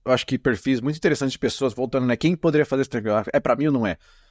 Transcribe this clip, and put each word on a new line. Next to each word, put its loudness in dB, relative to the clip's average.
eu 0
acho 0
que -2
perfis 0
muito -4
interessantes 0
de -12
pessoas, -2
voltando, -2
né? 2
Quem 2
poderia 2
fazer 0
esse -8
intercâmbio? -2
É 2
pra 0
mim 0
ou 2
não 0
é? -2